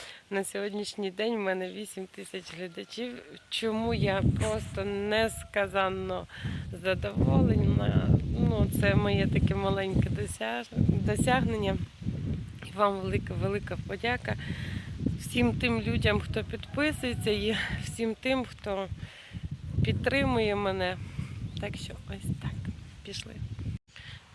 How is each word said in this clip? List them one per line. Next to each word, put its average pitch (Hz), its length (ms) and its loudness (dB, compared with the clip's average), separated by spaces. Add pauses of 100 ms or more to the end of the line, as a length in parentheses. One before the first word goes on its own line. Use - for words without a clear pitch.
(300)
На 196 140 0
сьогоднішній 202 680 -4
день 220 260 -2
в - 20 -2
мене 185 340 0
вісім 196 340 -10
тисяч 190 360 -12 (140)
глядачів. 196 560 -8 (360)
Чому 226 460 0
я 196 280 2 (180)
просто 214 440 -2
несказанно 196 1400 0 (560)
задоволена. 202 1300 4 (300)
Ну, 208 320 6 (100)
це 202 140 6
моє 202 320 4
таке 202 280 4
маленьке 196 560 2
досяж-, 220 680 -4
досягнення. 214 1000 4 (880)
І - 100 -12
вам 196 240 2
велика-велика 190 840 -2
подяка. 226 500 -2 (840)
Всім 240 380 2
тим 233 240 0
людям, 214 380 2
хто - 240 -4
підписується, 233 840 -2
і 208 260 2 (280)
всім 226 380 -2
тим, 262 220 2
хто... 190 440 -6 (960)
Підтримує 247 680 2
мене. 190 420 0 (640)
Так 208 160 -6
що - 180 -10 (140)
ось 196 220 -6 (120)
так, - 300 -6 (320)
пішли. - 280 -10 (1040)